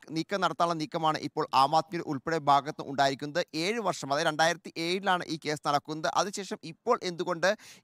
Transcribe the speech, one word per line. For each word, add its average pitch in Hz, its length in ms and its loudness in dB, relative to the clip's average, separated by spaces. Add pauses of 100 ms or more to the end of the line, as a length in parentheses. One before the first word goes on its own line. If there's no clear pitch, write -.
നീക്കം 160 320 -4
നടത്താനുള്ള 170 320 2
നീക്കമാണ് 156 440 0
ഇപ്പോൾ - 360 -4
ആം 139 220 6
ആദ്മിയുടെ 160 340 0
ഉൾപ്പെടെ 139 200 -4
ഭാഗത്ത് 143 520 2
ഉണ്ടായിരിക്കുന്നത്. 143 640 0 (100)
ഏഴ് 185 240 -2
വർഷം, 160 340 -2
അതായത് 160 140 2
രണ്ടായിരത്തി 160 500 0
ഏഴിലാണ് 180 500 0
ഈ 156 180 -4
കേസ് 147 220 -2
നടക്കുന്നത്. 156 480 0
അതിനുശേഷം 190 480 -2
ഇപ്പോൾ 220 400 -2
എന്തുകൊണ്ട് 175 540 0 (260)